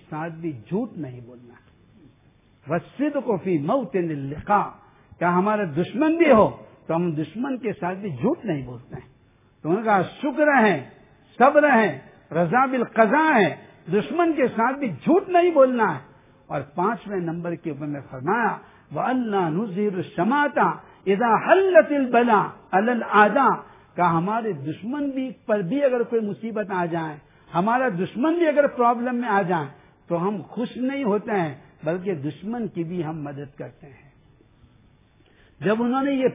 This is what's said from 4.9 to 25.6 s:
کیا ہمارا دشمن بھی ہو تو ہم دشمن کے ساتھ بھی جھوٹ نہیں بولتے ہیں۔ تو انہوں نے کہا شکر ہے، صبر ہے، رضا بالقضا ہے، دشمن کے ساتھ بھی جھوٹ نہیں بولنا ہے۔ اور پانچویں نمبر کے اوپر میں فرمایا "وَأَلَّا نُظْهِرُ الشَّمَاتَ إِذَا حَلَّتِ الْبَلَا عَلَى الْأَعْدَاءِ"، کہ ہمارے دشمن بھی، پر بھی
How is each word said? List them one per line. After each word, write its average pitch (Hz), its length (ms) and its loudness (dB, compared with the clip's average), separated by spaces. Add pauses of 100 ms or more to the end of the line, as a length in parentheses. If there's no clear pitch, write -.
کیا 170 100 2
ہمارا 202 340 2
دشمن 208 540 0
بھی 320 140 4
ہو 190 320 4 (240)
تو 160 80 -2
ہم 175 160 0
دشمن 220 460 -6
کے 220 220 -6
ساتھ 180 180 -6
بھی 202 120 -8
جھوٹ 160 360 -2
نہیں 147 200 -4
بولتے 120 300 -16
ہیں۔ - 140 -18 (520)
تو 151 80 -6
انہوں 208 140 0
نے 220 60 0
کہا 196 120 4
شکر 277 640 2
ہے، 160 260 2 (480)
صبر 294 380 6
ہے، 180 240 2 (320)
رضا 175 340 2
بالقضا 254 720 2
ہے، 156 160 2 (380)
دشمن 320 400 0
کے 277 140 0
ساتھ 233 320 -2
بھی 269 100 -4
جھوٹ 330 400 0
نہیں 349 220 4
بولنا 247 440 4
ہے۔ 131 40 -10 (480)
اور 151 140 -6
پانچویں 196 580 -4
نمبر 170 360 -6
کے 160 140 -10
اوپر 147 160 -10
میں 143 240 -8
فرمایا 180 480 -2 (380)
"وَأَلَّا 208 540 -2
نُظْهِرُ 196 460 -2
الشَّمَاتَ 269 640 -2 (500)
إِذَا 208 420 2
حَلَّتِ 349 440 6
الْبَلَا 240 540 2 (220)
عَلَى 208 200 2
الْأَعْدَاءِ"، 214 640 4 (380)
کہ 170 60 -2
ہمارے 190 500 0
دشمن 185 580 -6
بھی، 262 220 -6 (140)
پر 208 140 0
بھی 247 240 -2